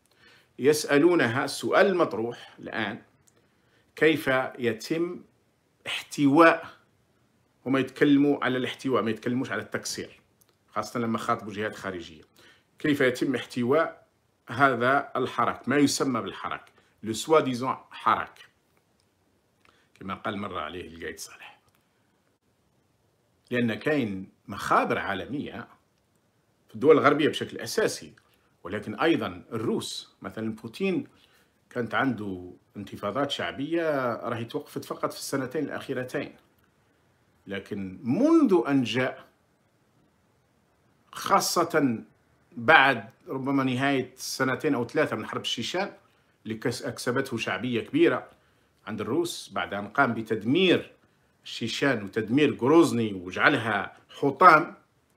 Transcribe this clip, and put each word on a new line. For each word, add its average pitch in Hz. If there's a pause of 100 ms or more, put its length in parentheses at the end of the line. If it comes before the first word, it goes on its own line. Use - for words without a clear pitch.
(580)
يسألونها 143
السؤال 160
المطروح 120
الآن: 107 (920)
كيف 151 (280)
يتم 160 (680)
احتواء، 151 (1000)
هم 131
يتكلموا 143
على 127
الاحتواء، 123
ما 113
يتكلموش 123
على 104
التكسير، - (500)
خاصة 110
لما 113
خاطبوا 107
جهات 104
خارجية، 85 (560)
كيف 147
يتم 131
احتواء 127 (420)
هذا 131
الحراك، 120
ما 131
يسمى 139
بالحراك، 90 (360)
le -
soi-disant 131 (140)
حراك، - (1600)
كما 98
قال 101
مرة 90
عليه 80
القايد 82
صالح. - (1900)
لأن 120
كاين 107 (200)
مخابر 156
عالمية 95 (1000)
في -
الدول 135
الغربية 131
بشكل -
أساسي، 123 (520)
ولكن 101
أيضًا 110
الروس، 120
مثلًا 110
بوتين 160 (640)
كانت 113
عنده 101 (240)
انتفاضات 104
شعبية 135
راهي 117
توقفت 139
فقط -
في -
السنتين 135
الأخيرتين، 127 (1120)
لكن 98
منذ 233
أن 139
جاء، 123 (1900)
خاصة 160 (500)
بعد 120 (180)
ربما 135
نهاية 131
سنتين 131
أو 120
ثلاثة 147
من 107
حرب 117
الشيشان 175 (520)
اللي 107
كس-، 117
أكسبته 127
شعبية 110
كبيرة 135 (560)
عند 104
الروس 117
بعد 92
أن 104
قام 127
بتدمير 123 (520)
الشيشان 120
وتدمير 113
غروزني 120
وجعلها 101 (140)
حطام 156 (420)